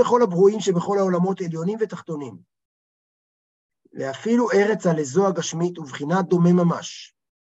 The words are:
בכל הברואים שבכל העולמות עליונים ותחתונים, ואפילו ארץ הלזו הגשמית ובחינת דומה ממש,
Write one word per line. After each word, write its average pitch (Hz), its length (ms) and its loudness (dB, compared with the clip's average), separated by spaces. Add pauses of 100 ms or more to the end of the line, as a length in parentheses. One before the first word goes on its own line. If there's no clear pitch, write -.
בכל 247 220 4
הברואים 196 380 4
שבכל 185 380 0
העולמות 185 420 0
עליונים 170 400 -4
ותחתונים, 151 580 -8 (1500)
ואפילו 214 580 -2
ארץ 202 360 2
הלזו 156 400 0
הגשמית 170 520 -4
ובחינת 151 500 -4
דומה 175 240 4
ממש, 170 640 -2 (400)